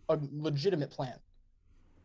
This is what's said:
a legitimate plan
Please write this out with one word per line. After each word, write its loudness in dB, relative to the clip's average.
a 4
legitimate 0
plan -6